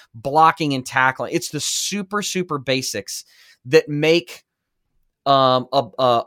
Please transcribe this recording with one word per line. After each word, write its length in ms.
blocking 640
and 100
tackling. 480
It's 160
the 100
super, 600
super 380
basics 680
that 240
make 540
um, 460
a, 160
a, 280